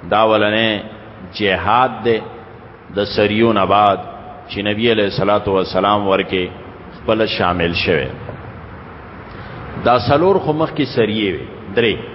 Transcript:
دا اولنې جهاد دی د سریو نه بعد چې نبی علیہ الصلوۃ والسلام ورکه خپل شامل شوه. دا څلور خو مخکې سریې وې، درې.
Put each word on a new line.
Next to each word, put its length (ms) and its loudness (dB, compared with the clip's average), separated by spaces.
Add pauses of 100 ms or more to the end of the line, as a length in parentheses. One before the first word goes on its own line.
(100)
دا 100 6
اولنې 600 2 (560)
جهاد 520 2 (140)
دی 160 2 (760)
د 100 0
سریو 480 2
نه 140 2
بعد 320 4 (500)
چې 100 -8
نبی 340 2
علیہ 120 4
الصلوۃ 440 2
والسلام 600 2
ورکه 400 0 (480)
خپل 300 0
شامل 480 0
شوه. 340 0 (1800)
دا 140 6
څلور 360 4 (100)
خو 80 0
مخکې 320 -2
سریې 480 0
وې، 120 -6 (320)
درې. 180 4 (200)